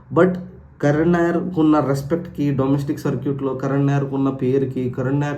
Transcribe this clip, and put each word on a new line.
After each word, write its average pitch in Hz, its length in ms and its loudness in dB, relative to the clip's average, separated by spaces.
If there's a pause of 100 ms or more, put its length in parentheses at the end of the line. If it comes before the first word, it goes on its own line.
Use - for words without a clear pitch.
(180)
But 180 200 4 (440)
కరణ్ 151 320 2
నాయర్కున్న 170 640 2
రెస్పెక్ట్‌కి 143 720 -2
డొమెస్టిక్ 139 480 0
సర్క్యూట్‌లో 135 540 -4
కరణ్ 139 340 0
నాయర్కున్న 139 420 0
పేరుకి, 131 600 -2
కరణ్ 135 300 -2
నాయర్ 143 180 -4